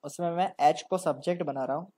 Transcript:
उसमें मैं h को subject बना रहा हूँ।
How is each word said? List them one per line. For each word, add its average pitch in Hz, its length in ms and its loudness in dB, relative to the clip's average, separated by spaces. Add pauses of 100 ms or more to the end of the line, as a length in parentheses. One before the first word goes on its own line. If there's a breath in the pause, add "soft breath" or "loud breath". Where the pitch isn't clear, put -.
उसमें 170 260 -2
मैं 175 220 2 (200)
h 156 180 -2
को 185 80 2
subject 170 440 0
बना 139 220 -2
रहा 139 120 0
हूँ। 180 220 -6